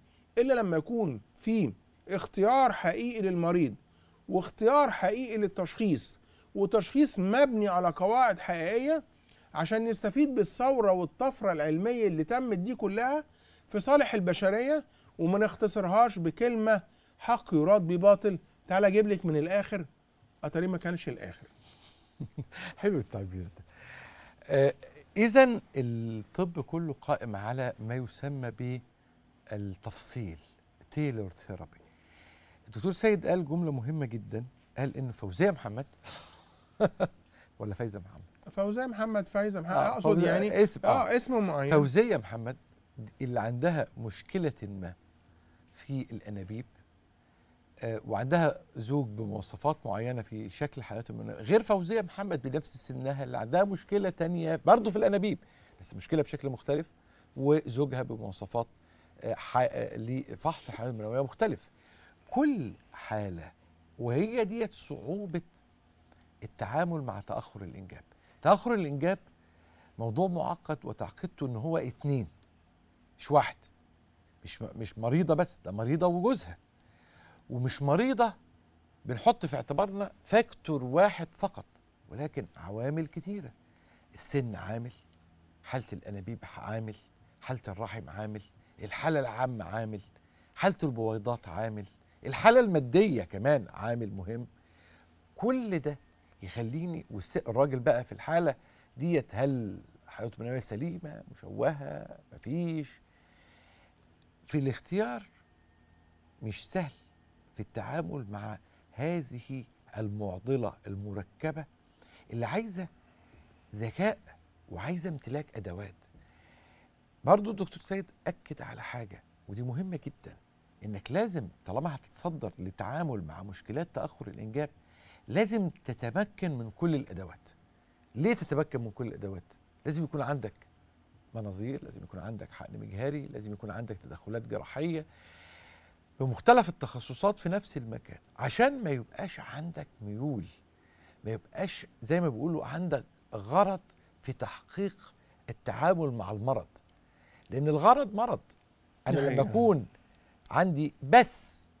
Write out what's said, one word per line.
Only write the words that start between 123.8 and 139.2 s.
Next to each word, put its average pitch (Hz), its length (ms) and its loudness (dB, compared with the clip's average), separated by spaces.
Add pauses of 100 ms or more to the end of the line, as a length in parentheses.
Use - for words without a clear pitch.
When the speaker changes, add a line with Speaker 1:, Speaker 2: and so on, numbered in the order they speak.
Speaker 2:
تأخر - 340 -8
الإنجاب، 110 420 -6 (580)
لازم 202 420 0 (140)
تتمكن 135 760 -4
من 113 120 -8
كل 165 240 0
الأدوات. 92 540 -8 (640)
ليه 175 200 2
تتمكن 147 460 -2
من 113 100 -6
كل 120 160 -8
الأدوات؟ 101 360 -8 (420)
لازم 160 200 -2
يكون 147 160 -4
عندك 123 320 -4 (800)
مناظير، 110 500 -8
لازم - 180 -16
يكون 90 180 -14
عندك 113 320 -10
حقن - 260 -14
مجهري، 120 480 -6
لازم 107 260 -6
يكون 104 180 -10
عندك 110 260 -8
تدخلات 104 460 -10
جراحية 156 640 -6 (1160)
بمختلف 165 480 6
التخصصات 147 720 -2
في - 100 -6
نفس 196 280 -4
المكان، 120 420 -10 (200)
عشان 240 460 2
ما 165 60 -2
يبقاش 139 500 -6